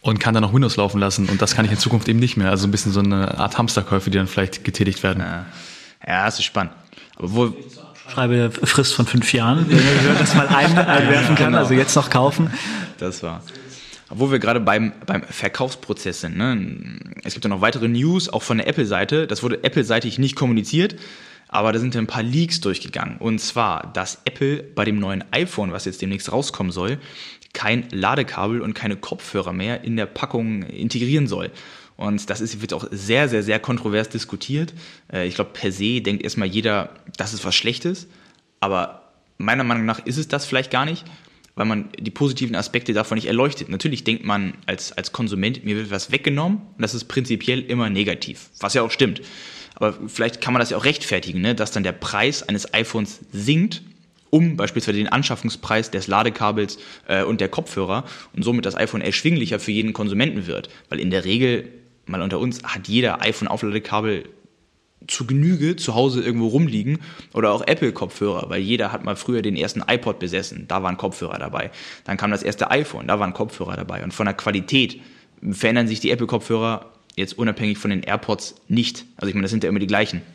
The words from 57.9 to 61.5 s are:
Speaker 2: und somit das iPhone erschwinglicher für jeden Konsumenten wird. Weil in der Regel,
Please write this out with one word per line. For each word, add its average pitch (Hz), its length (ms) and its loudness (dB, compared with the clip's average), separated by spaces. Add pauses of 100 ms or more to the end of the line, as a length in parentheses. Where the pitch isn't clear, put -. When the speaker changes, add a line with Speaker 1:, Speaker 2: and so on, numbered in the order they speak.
Speaker 2:
und 98 60 -4
somit 117 240 0
das 98 100 -4
iPhone 117 240 0
erschwinglicher 113 580 0
für - 140 -4
jeden 107 220 0
Konsumenten 104 520 -2
wird. - 220 -6 (220)
Weil - 100 -4
in 90 100 0
der 92 140 0
Regel, 117 460 0 (340)